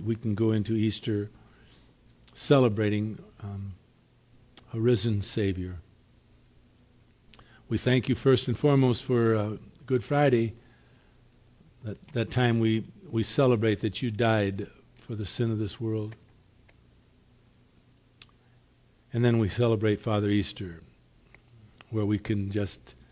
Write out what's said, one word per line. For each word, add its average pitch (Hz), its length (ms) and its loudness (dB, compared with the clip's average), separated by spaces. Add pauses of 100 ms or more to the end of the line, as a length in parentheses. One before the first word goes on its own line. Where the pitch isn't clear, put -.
We 113 100 -2
can 110 180 -4
go 110 180 2
into 110 240 0
Easter 107 540 -2 (1040)
celebrating, 107 840 2 (240)
um, 98 300 -10 (1000)
a 113 60 -4
risen 113 420 2
Savior. 92 540 -4 (1900)
We 113 100 -2
thank 127 300 2
you 131 80 0
first 131 320 2
and 120 100 -2
foremost 135 460 2
for, 117 320 2
uh, 104 220 -4 (280)
Good 123 180 0
Friday, 127 500 2 (1300)
that, 104 300 -12
that 113 180 -2
time 120 280 2
we, 110 260 2 (260)
we 113 120 0
celebrate 113 580 2
that 107 200 -4
you 123 80 -2
died 104 580 0 (280)
for - 200 -12
the 104 100 -6
sin 113 260 -2
of 107 80 -2
this 104 220 -6
world. 110 340 -6 (3000)
And 120 120 0
then 120 140 4
we 107 120 2
celebrate, 110 500 0
Father, 104 300 0
Easter, 95 520 -2 (1080)
where 107 160 -2
we 104 120 2
can 101 320 -4
just - 460 -6 (160)